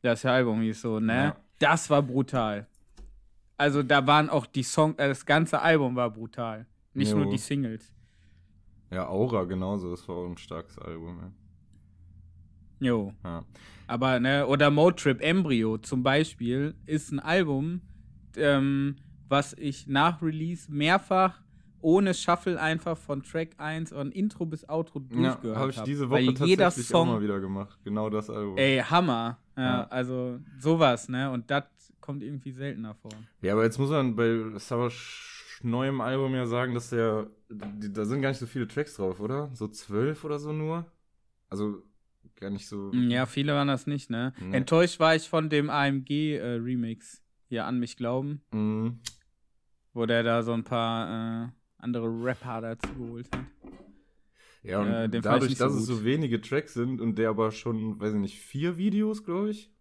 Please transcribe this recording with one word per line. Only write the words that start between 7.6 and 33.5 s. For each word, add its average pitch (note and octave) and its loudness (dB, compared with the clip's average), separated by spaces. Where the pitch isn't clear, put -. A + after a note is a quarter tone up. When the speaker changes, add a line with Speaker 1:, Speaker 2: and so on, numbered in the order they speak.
Speaker 2:
Ja, F#2 -2
Aura G2+ 0
genauso, F#2 -4
das - -10
war F2+ -8
auch F2+ -6
ein F2 -10
starkes - -14
Album, E2 -12
ey. - -12
Speaker 1:
Jo. A2 0
Speaker 2:
Ja. E2+ -8
Speaker 1:
Aber, B2 2
ne, C3+ 2
oder C#3+ 6
Motrip D3 4
Embryo C#3 2
zum B2+ -2
Beispiel C3+ 2
ist D3+ -4
ein C#3 -4
Album, E3 0
ähm, C#3 2
was C#3 2
ich - -8
nach D3 2
Release D#3+ -4
mehrfach F#3 2
ohne F#3 6
Shuffle F3 0
einfach D#3+ -2
von C#3 -8
Track E3 -6
eins D#3 -6
und C#3 -6
Intro G3+ -2
bis D#3+ -10
Outro D#3 -4
Speaker 2:
Ja, A#2 -10
Speaker 1:
durchgehört A2+ -4
Speaker 2:
hab C3+ 0
ich C3 -8
Speaker 1:
hab. A2 -8
Speaker 2:
diese C#3 -2
Speaker 1:
Weil B2+ 4
Speaker 2:
Woche B2+ 2
Speaker 1:
jeder F#3 6
Speaker 2:
tatsächlich F3 0
auch F3 8
Speaker 1:
Song - 2
Speaker 2:
mal A2+ 0
wieder G2+ 0
gemacht. G2 -6
Genau G#2+ -2
das G#2+ -4
Album. G#2 -6
Speaker 1:
Ey, C3+ 4
Hammer. B2 0
Ja, C3 -4
Speaker 2:
Ja. B2 0
Speaker 1:
also B2+ -6
sowas, C#3+ 4
ne? C3 -2
Und B2 -6
das C#3 0
kommt C#3+ -10
irgendwie C3+ -10
seltener B2+ -10
vor. - -20
Speaker 2:
Ja, F#2+ 0